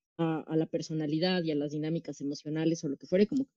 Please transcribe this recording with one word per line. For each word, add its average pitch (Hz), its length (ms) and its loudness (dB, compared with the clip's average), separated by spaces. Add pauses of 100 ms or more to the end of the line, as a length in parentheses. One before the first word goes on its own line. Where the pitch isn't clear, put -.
(180)
a, 160 240 0
a 156 140 -4
la 160 120 2
personalidad 160 760 0
y 160 80 -2
a 147 40 0
las 147 160 -2
dinámicas 156 500 -4
emocionales 156 640 -2
o 156 60 -2
lo 139 80 -4
que - 100 -20
fuere, 196 200 4
como 269 180 0
que - 120 -12